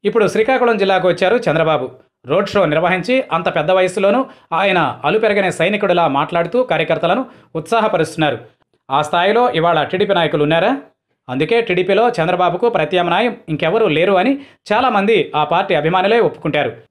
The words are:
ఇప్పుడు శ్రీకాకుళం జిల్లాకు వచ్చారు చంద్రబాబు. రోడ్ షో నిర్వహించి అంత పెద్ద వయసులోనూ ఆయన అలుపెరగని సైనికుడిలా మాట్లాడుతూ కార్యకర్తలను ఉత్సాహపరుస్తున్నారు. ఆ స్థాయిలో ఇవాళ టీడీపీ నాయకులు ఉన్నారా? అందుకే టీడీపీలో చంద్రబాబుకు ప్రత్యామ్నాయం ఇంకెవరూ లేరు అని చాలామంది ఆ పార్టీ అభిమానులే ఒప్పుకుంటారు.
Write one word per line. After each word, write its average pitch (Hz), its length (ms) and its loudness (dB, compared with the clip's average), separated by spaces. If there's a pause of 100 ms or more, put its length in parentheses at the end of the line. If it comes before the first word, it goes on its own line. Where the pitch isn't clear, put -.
ఇప్పుడు 208 240 2
శ్రీకాకుళం 233 500 2
జిల్లాకు 190 280 0
వచ్చారు 185 260 0 (100)
చంద్రబాబు. 156 400 0 (440)
రోడ్ 196 220 0
షో 202 80 2 (120)
నిర్వహించి 175 440 0 (200)
అంత 175 200 -2
పెద్ద 156 220 0
వయసులోనూ 196 420 2 (400)
ఆయన 185 200 2 (280)
అలుపెరగని 202 500 0
సైనికుడిలా 180 480 0 (100)
మాట్లాడుతూ 170 440 0 (100)
కార్యకర్తలను 165 540 0 (360)
ఉత్సాహపరుస్తున్నారు. 160 760 -2 (500)
ఆ 135 200 0
స్థాయిలో 202 340 2 (180)
ఇవాళ 160 300 2
టీడీపీ 190 300 0
నాయకులు 151 280 0
ఉన్నారా? 170 240 2 (640)
అందుకే 156 240 0 (100)
టీడీపీలో 190 380 2 (120)
చంద్రబాబుకు 180 500 0 (100)
ప్రత్యామ్నాయం 175 560 0 (200)
ఇంకెవరూ 185 340 0 (100)
లేరు 190 240 2
అని 262 100 2 (380)
చాలామంది 214 480 2 (240)
ఆ - 100 2
పార్టీ 175 300 0
అభిమానులే 185 380 2 (100)
ఒప్పుకుంటారు. 143 420 -4 (180)